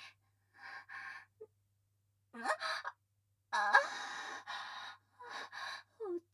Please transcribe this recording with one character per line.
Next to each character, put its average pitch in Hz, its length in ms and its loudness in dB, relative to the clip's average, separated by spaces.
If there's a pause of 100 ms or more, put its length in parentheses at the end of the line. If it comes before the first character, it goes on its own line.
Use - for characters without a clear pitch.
(2250)
あ、 233 60 -8 (1120)
あ、 208 220 6 (2250)
お 359 200 0 (140)